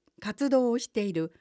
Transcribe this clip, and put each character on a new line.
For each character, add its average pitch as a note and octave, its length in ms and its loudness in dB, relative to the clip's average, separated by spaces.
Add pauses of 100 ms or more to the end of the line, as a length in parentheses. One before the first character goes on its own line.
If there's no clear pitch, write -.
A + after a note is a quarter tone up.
(200)
活 A#3 300 -4
動 B3+ 200 4
を A#3 100 0
し - 100 -10
て G#3 140 -2
い G3 100 -4
る D#3+ 280 -4